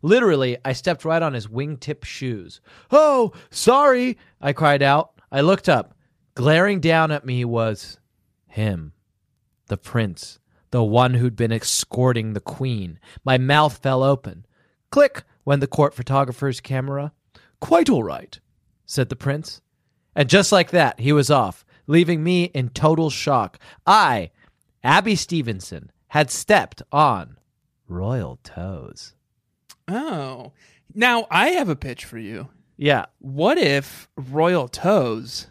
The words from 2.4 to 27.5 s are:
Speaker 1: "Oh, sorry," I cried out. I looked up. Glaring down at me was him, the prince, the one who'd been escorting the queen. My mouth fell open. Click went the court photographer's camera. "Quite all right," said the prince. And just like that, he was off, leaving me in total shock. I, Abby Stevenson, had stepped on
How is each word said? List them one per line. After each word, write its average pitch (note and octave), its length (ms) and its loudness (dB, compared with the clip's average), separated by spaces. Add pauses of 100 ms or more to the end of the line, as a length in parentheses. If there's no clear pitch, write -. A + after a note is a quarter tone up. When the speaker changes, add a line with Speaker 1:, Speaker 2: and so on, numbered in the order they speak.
Speaker 1:
"Oh, C#4 420 4 (180)
sorry," B3+ 680 2 (220)
I C#3+ 120 -2
cried C#3+ 300 2
out. C#3+ 300 2 (180)
I C#3 120 0
looked F#3 260 2
up. B2 260 0 (400)
Glaring E3+ 460 2
down D#3+ 320 2
at D3 140 -6
me B2 180 -4
was A2+ 540 -4 (500)
him, F#2 440 -4 (760)
the G2+ 100 -4
prince, - 600 -6 (320)
the B2 120 0
one A#2+ 320 4
who'd A#2+ 220 0
been A#2 160 0
escorting A#2 800 -2
the G#2 80 -6
queen. G#2 580 -8 (260)
My C3 140 2
mouth C#3+ 400 2
fell C3 240 0
open. A#2 420 -2 (460)
Click C#4 320 2 (220)
went C#3 160 0
the C#3 80 -2
court C#3+ 260 0
photographer's C3 680 -2
camera. C#3 520 -6 (480)
"Quite E4+ 280 2
all E3 140 2
right," - 380 -10 (460)
said C3 220 -4
the C3+ 80 -8
prince. C#3+ 440 -8 (560)
And C#3 120 2
just F#3+ 220 4
like F#3 220 2
that, D#3 260 2
he C3 140 0
was C#3+ 180 2
off, A#2+ 340 0 (220)
leaving E3 380 2
me F3 200 2
in C3 260 -4
total D#3+ 400 0
shock. B2 480 -2 (280)
I, D3 440 2 (520)
Abby F#3+ 320 4
Stevenson, A#2 760 -6 (180)
had D3 220 0
stepped - 500 -2 (100)
on A#2+ 460 0 (500)